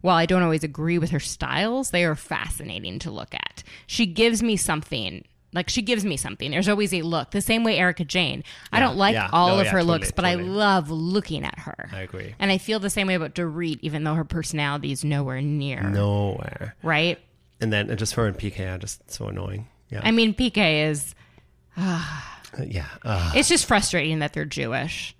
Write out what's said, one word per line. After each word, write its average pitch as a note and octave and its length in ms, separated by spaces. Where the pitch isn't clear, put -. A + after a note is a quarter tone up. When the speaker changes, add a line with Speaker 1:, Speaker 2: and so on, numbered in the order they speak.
Speaker 1:
while F#3 140
I E3 100
don't F3+ 160
always D#3+ 200
agree D#3+ 360
with D#3+ 120
her D3 100
styles, G#3 680
they F3 140
are D#3 100
fascinating - 840
to D#3+ 120
look - 240
at. - 280
She - 180
gives A3 380
me A3 160
something. B2+ 680
Like, F3 160
she - 100
gives G#3+ 240
me D#3+ 140
something. - 320
There's F3 180
always G#3 240
a F3+ 80
look. E3 300
The G3+ 100
same A3+ 240
way G#3+ 140
Erika F3+ 260
Jayne. D3 400
I - 60
Speaker 2:
Yeah, C4 60
Speaker 1:
don't G3 140
like G3+ 160
Speaker 2:
yeah. G3+ 180
Speaker 1:
all F3 220
Speaker 2:
No, G3 60
Speaker 1:
of G3 60
Speaker 2:
yeah, G3+ 40
Speaker 1:
her F#3 80
Speaker 2:
totally, E3+ 220
Speaker 1:
looks, - 100
but F3+ 160
I F3 80
Speaker 2:
totally. F3+ 160
Speaker 1:
love G3 400
looking D#3+ 540
at - 160
her. - 300
Speaker 2:
I F#2+ 100
agree. F#2+ 380
Speaker 1:
And G3 140
I F#3+ 60
feel A3 220
the G3 100
same G3 160
way F#3 80
about D#3+ 200
Dorit, E3 460
even D3+ 240
though D#3 100
her D#3+ 100
personality D3 680
is C3 100
nowhere C#3+ 380
near. C#3 420
Speaker 2:
Nowhere. G2+ 1000
Speaker 1:
Right? D#3+ 380
Speaker 2:
And A2 140
then, G#2 160
and G#2 100
just G#2+ 180
her A#2 100
and G2 100
P G2+ 140
K F#2+ 180
are F#2 80
just - 340
so G#2+ 180
annoying. G2 380
Yeah. G#2+ 160
Speaker 1:
I A3 60
mean, A3+ 240
P B3+ 160
K D#3 400
is, D3 240
uh, E3+ 260
Speaker 2:
Uh, C3 120
yeah. E2+ 180
Uh. F2+ 320
Speaker 1:
it's B3 120
just D4 180
frustrating D#3+ 540
that D3 120
they're D3+ 120
Jewish C3 760